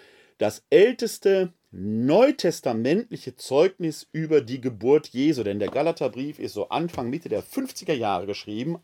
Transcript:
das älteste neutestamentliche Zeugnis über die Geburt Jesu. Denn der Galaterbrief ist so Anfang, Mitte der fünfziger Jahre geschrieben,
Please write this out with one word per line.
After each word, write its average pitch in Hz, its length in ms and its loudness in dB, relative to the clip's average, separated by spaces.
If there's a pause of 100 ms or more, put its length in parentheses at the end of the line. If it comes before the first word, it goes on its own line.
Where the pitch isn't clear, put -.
(380)
das - 320 -2
älteste 196 840 4 (200)
neutestamentliche 135 1600 0
Zeugnis 160 760 0
über 156 300 2
die 123 180 -8
Geburt 127 480 2
Jesu. 135 360 0
Denn 101 160 -2
der 98 100 -2
Galaterbrief 143 680 -4
ist 113 160 -10
so 101 140 -6
Anfang, 139 420 -4
Mitte 160 200 -8
der 101 120 -4
fünfziger 226 520 -6
Jahre 101 320 -2
geschrieben, 110 580 -8